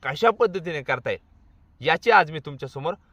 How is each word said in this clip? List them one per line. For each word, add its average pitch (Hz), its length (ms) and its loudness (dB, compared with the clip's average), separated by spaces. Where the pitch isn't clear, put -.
कशा 220 280 2
पद्धतीने 180 520 -2
करता 123 260 -4
येईल 98 120 -4
याची 165 300 0
आज 175 200 6
मी 160 80 -10
तुमच्यासमोर 139 540 -10